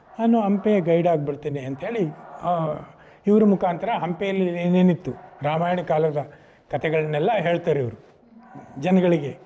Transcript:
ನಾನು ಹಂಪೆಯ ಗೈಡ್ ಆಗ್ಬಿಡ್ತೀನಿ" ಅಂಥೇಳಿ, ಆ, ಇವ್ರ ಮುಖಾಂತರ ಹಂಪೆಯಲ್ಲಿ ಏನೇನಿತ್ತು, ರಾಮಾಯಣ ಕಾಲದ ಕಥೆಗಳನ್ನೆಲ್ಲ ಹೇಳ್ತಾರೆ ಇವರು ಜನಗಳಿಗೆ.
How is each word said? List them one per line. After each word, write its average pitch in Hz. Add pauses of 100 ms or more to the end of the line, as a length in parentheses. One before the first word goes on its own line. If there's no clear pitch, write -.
(200)
ನಾನು 233
ಹಂಪೆಯ 202
ಗೈಡ್ 170
ಆಗ್ಬಿಡ್ತೀನಿ" 147
ಅಂಥೇಳಿ, 156 (320)
ಆ, 165 (540)
ಇವ್ರ 214
ಮುಖಾಂತರ 185 (100)
ಹಂಪೆಯಲ್ಲಿ 175
ಏನೇನಿತ್ತು, 175 (320)
ರಾಮಾಯಣ 170
ಕಾಲದ 156 (540)
ಕಥೆಗಳನ್ನೆಲ್ಲ 156
ಹೇಳ್ತಾರೆ 170
ಇವರು - (720)
ಜನಗಳಿಗೆ. 175